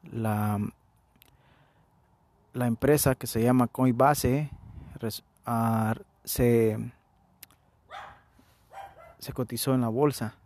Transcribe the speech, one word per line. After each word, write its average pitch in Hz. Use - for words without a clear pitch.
la, 107
la 123
empresa 135
que -
se 113
llama 127
Coinbase 131
res-, -
ah, 113
se, 117
se -
cotizó 123
en 127
la 117
bolsa. 120